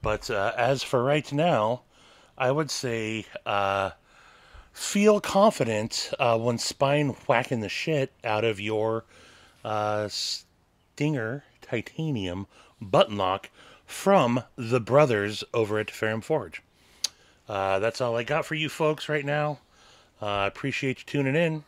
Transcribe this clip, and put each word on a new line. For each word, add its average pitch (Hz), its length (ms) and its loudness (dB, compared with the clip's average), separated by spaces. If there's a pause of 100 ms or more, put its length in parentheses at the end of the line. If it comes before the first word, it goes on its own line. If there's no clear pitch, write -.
But, 107 280 -2
uh, 104 260 0
as 123 260 2
for 123 220 0
right 143 280 0
now, 127 500 2 (540)
I 127 140 0
would 147 220 -2
say, 113 520 -4 (220)
uh, 98 460 0 (800)
feel 208 480 4
confident, 113 960 2
uh, 120 200 4
when 117 200 0
spine 143 520 0 (180)
whacking 123 320 2
the 101 80 -4
shit 143 420 -2 (140)
out 107 180 0
of 110 160 0
your, 110 460 -2 (600)
uh, 107 440 -2
Stinger - 1400 -6 (160)
Titanium 101 880 -6 (320)
button 107 360 2
lock 95 340 -2 (360)
from 131 560 4 (140)
the 120 240 0
brothers 107 640 2 (100)
over 107 240 0
at 107 100 -4
Ferrum 110 320 -2
Forge. 113 420 -4 (840)
Uh, 98 300 0
that's 110 220 -2
all 117 160 0
I 120 80 -2
got 147 200 -2
for 156 120 -6
you 151 120 -2
folks 151 400 -2
right 151 160 -2
now. 147 360 -2 (600)
Uh, 107 60 -6
I 101 220 0
appreciate 131 500 -4
you - 80 -20
tuning 139 300 0
in 160 320 0